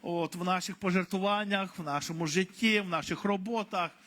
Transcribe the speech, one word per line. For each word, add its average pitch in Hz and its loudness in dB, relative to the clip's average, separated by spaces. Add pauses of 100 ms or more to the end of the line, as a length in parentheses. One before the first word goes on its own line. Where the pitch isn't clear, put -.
от, 170 -2
в 175 -6
наших 180 0
пожертвуваннях, 196 0
в 180 -8
нашому 156 -2
житті, 190 2
в 190 -4
наших - -2
роботах. 202 -2 (160)